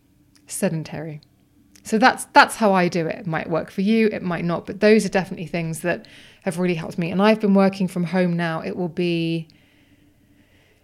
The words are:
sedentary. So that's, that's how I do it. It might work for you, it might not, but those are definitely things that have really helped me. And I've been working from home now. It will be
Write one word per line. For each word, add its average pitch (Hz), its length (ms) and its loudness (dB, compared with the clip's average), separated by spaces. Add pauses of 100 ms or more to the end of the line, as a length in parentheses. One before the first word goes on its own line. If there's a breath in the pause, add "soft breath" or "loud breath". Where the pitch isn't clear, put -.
(480)
sedentary. 156 720 -6 (640)
So 226 140 -2
that's, 254 340 2
that's 269 240 6
how 208 160 4
I 180 160 4
do 170 180 -2
it. - 140 -6
It 208 80 -12
might 160 200 -4
work - 220 -2
for 196 120 -4
you, 220 260 4
it 180 140 -4
might 170 220 -4
not, 170 220 -4
but 185 140 -8
those 214 260 6
are 185 40 -2
definitely 185 360 -4
things 160 360 -6
that 175 260 -4 (340 loud breath)
have 175 160 -4
really 180 160 0
helped - 240 -8
me. 170 140 -2
And 180 100 0
I've 220 180 4
been 196 140 2
working 190 320 2
from 175 180 -4
home 180 320 0
now. 165 240 -4
It 185 160 -8
will 180 120 -4
be 165 580 -2 (1400 soft breath)